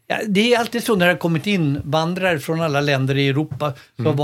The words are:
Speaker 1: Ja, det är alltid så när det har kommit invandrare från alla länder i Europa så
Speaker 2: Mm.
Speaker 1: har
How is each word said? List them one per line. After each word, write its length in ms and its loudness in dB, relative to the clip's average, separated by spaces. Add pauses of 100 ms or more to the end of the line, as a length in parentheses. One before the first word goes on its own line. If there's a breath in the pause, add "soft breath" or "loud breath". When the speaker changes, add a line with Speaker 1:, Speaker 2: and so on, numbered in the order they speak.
Speaker 1:
Ja, 100 -2 (100)
det 260 4
är 60 2
alltid 240 -4
så 120 0
när 100 4
det 80 4
har 60 -4
kommit 280 -2
invandrare 920 0
från 220 -4
alla 200 0
länder 360 0
i 100 2
Europa 460 -2 (220 loud breath)
så 60 -8
Speaker 2:
Mm. 40 0
Speaker 1:
har 80 2 (100)